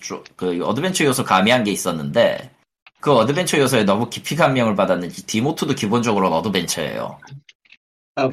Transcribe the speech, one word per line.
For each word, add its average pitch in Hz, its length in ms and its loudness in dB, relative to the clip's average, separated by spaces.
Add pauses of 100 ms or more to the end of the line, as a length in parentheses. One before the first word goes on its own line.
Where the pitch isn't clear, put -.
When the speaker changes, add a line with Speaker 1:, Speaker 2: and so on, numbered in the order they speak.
Speaker 1:
조-, - 220 -12 (120)
그 90 300 -4
어드벤처 165 400 0
요소 127 180 0
가미한 110 400 4
게 104 80 0
있었는데, 82 800 -2 (500)
그 147 140 2
어드벤처 147 460 2
요소에 123 240 4
너무 101 260 0
깊이 - 260 -8
감명을 131 400 2
받았는지 92 520 -2
디모 127 260 -2
투도 147 220 -2
기본적으로는 104 600 0
어드벤처예요. 82 840 -4 (960)
Speaker 2:
아, 135 180 -2